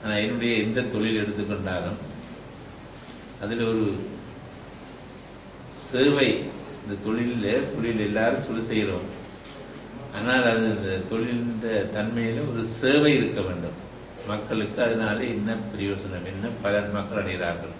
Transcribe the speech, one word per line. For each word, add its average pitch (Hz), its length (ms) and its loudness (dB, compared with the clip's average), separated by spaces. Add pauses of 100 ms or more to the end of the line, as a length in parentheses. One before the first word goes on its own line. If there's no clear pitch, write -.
ஆனா, 107 120 0
என்னுடைய 113 400 2
எந்த 113 260 2
தொழில் 110 380 2
எடுத்துக்கொண்டாலும் 98 800 -2 (1400)
அதில் 113 240 0
ஒரு 113 200 4 (1900)
சேவை, 135 560 6 (480)
இந்த 101 260 -6
தொழிலில், 117 720 2
தொழில் 113 240 2
எல்லாரும் 107 440 4
சொல்லி 110 220 -2
செய்கிறோம், 98 540 0 (960)
ஆனால் 123 280 4
அது 113 220 6
இந்த 95 340 0 (100)
தொழிலின் 120 440 0 (400)
தன்மையில 113 460 0 (100)
ஒரு 113 180 -2
சேவை 143 480 6
இருக்க 110 260 2
வேண்டும் 87 360 -4 (500)
மக்களுக்கு. 107 560 0
அதனால 110 400 2
என்ன 110 320 0 (120)
பிரயோசனம், 95 580 -2
என்ன 98 220 -4 (140)
பலன் 101 300 2
மக்கள் 101 320 -2
அடைகிறார்கள்? 87 560 -2